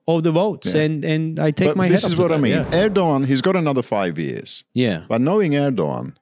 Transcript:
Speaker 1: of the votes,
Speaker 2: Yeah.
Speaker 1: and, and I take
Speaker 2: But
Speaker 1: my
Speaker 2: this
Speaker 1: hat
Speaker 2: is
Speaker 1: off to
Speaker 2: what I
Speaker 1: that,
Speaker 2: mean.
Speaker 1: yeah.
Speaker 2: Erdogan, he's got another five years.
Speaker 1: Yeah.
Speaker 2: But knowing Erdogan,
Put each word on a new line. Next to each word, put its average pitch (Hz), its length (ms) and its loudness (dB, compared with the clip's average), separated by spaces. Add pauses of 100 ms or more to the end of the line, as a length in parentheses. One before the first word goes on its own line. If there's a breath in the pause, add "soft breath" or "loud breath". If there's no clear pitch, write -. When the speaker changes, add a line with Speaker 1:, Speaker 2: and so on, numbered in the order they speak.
Speaker 1:
of 165 140 2
the 170 80 2
votes, 175 440 -2
Speaker 2:
Yeah. 151 80 2
Speaker 1:
and, 156 220 -2
and 160 360 -2
I 156 100 2
take 147 200 0
Speaker 2:
But 151 60 -2
Speaker 1:
my 185 120 2
Speaker 2:
this 196 140 4
Speaker 1:
hat 208 60 0
Speaker 2:
is 180 60 0
Speaker 1:
off - 40 -2
to 180 40 2
Speaker 2:
what 165 100 2
I 160 40 2
Speaker 1:
that, 147 60 2
Speaker 2:
mean. 113 100 2
Speaker 1:
yeah. 180 360 2
Speaker 2:
Erdogan, 160 380 2
he's 131 160 2
got 185 140 2
another 143 260 0
five 95 360 -2
years. 65 440 -8 (120)
Speaker 1:
Yeah. 104 340 0
Speaker 2:
But 113 120 0
knowing 170 320 0
Erdogan, 120 680 -2